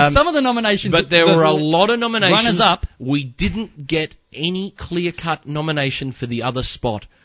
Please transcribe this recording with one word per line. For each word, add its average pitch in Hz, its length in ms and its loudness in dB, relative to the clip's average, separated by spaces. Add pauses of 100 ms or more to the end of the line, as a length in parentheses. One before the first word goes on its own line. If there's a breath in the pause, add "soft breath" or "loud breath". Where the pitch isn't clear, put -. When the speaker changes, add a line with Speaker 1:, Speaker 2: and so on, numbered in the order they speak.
Speaker 1:
um, 147 60 0
Speaker 2:
some 294 140 4
of 339 80 0
the 285 60 2
nominations, 233 500 0
Speaker 1:
but 165 180 2
there 170 160 4
Speaker 2:
the, 170 100 6
Speaker 1:
were 165 80 4
a 156 40 4
Speaker 2:
the 156 60 4
Speaker 1:
lot 160 360 2
of 240 100 0
nominations. 220 460 0
Speaker 2:
runners 202 140 0
up. 202 260 2 (140)
Speaker 1:
We 143 240 -2
didn't 170 640 -6
get 156 280 -4 (160)
any 180 400 -4
clear-cut 170 760 -6
nomination 147 640 -4
for 120 160 -8
the 117 160 -4
other 127 200 -4
spot. - 440 -6 (180)